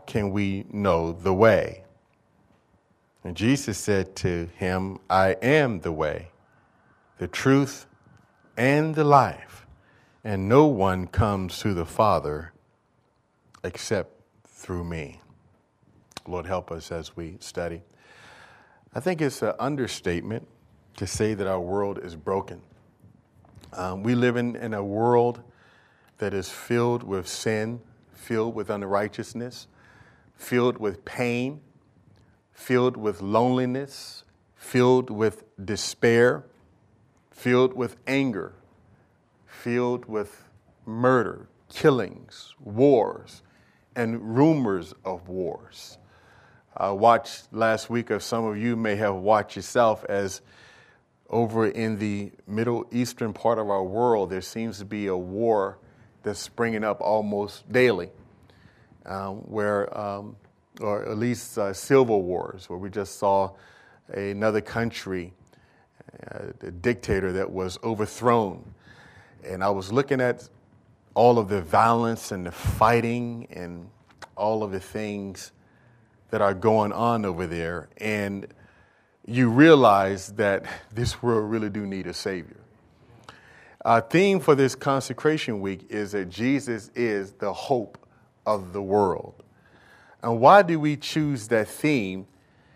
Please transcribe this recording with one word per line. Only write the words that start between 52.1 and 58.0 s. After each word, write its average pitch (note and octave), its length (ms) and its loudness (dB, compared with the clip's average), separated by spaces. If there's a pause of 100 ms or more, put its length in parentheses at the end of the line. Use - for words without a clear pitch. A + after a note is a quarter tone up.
Middle A2+ 460 -2
Eastern A#2+ 400 -2
part A2+ 260 0
of G#2+ 100 -4
our G2 140 0
world, G#2 480 2
there F#2 100 -4
seems A2+ 380 -8
to G2+ 60 -14
be G#2 240 -6
a F#2 80 -2
war G2 640 0 (440)
that's G#2 160 -6
springing A2+ 460 -4
up G#2 160 -2
almost G#2 720 -2
daily, A2 380 4 (960)